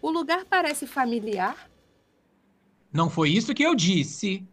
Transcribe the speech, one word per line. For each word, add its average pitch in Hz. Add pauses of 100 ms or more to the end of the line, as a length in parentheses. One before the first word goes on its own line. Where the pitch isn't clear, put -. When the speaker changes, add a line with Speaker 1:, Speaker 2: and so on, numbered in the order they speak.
Speaker 1:
O 403
lugar 330
parece 311
familiar. 226 (1200)
Speaker 2:
Não 165
foi 160
isso 226
que 277
eu 330
disse. 185